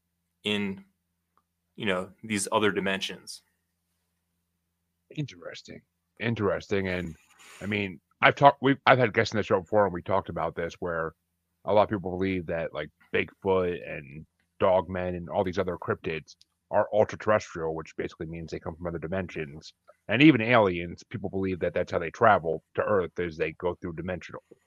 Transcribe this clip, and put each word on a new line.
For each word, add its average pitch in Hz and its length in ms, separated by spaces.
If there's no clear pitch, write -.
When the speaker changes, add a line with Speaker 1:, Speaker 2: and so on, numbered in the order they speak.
Speaker 1:
in, 202 400
you 113 100
know, 95 220
these 104 260
other 104 220
dimensions. 95 680
Speaker 2:
Interesting. 85 640
Interesting. 98 680
And 90 260
I 98 60
mean, 101 340
I've 131 140
talked, - 280
we've, 135 240
I've 123 120
had 117 160
guests 110 200
in - 20
the 104 60
show 98 180
before, 104 240
and 90 100
we 85 80
talked 95 260
about 82 260
this, 85 260
where 82 320
a 95 80
lot 104 120
of - 60
people 92 200
believe 90 360
that, 82 280
like, 78 160
Bigfoot 92 640
and 78 380
Dogmen 90 560
and 87 120
all 92 160
these 90 140
other 90 180
cryptids 82 600
are 104 220
ultra 107 260
terrestrial, 87 560
which 80 220
basically - 300
means 82 240
they 82 80
come 85 160
from 82 120
other 85 120
dimensions. 80 760
And 117 140
even 147 180
aliens, 98 640
people 98 260
believe 95 300
that 87 140
that's 90 180
how 92 60
they 82 120
travel 82 540
to - 80
Earth, 87 360
is 87 180
they 80 160
go 87 220
through 87 200
dimensional, 85 480